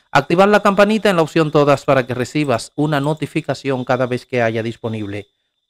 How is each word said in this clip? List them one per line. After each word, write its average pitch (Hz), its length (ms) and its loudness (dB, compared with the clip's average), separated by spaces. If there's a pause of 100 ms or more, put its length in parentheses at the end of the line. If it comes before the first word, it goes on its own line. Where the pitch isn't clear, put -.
(120)
activar 170 380 4
la 208 120 4
campanita 208 500 2
en 175 60 0
la 165 40 4
opción 156 300 0
todas 143 340 2
para 131 220 2
que 123 80 -6
recibas 123 600 -4
una 151 240 -2
notificación 139 840 -4
cada 123 220 -2
vez 123 180 -4
que 123 160 -2
haya 113 220 -2
disponible 110 640 -8 (420)